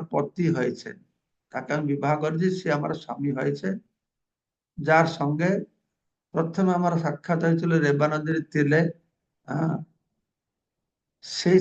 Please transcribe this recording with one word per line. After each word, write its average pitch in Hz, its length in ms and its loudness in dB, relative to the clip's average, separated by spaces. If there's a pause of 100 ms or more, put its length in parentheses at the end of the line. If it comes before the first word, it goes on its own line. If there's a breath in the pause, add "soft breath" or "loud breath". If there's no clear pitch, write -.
পতি 151 440 -2
হয়েছেন। 123 480 -4 (560)
তাকে 131 200 -8
আমি 151 140 -2
বিবাহ 143 340 0
করেছি, 160 300 0
সে 185 220 -4
আমার 147 220 -2
স্বামী 139 380 -6
হয়েছে, 143 360 -4 (1120)
যার 160 280 4
সঙ্গে 151 440 -2 (840)
প্রথমে 165 380 0
আমার 175 260 2
সাক্ষাৎ 165 440 -2
হয়েছিল 165 300 2
রেবা 147 360 2
নদীর 156 300 -2 (120)
তীরে। 151 300 2 (680)
হ্যাঁ, 160 280 -2 (1500)
সেই 185 360 4